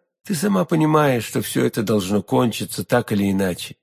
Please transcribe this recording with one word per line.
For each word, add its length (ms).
«ты 80
сама 300
понимаешь, 600
что 180
всё 220
это 180
должно 400
кончиться 640
так 280
или 180
иначе. 520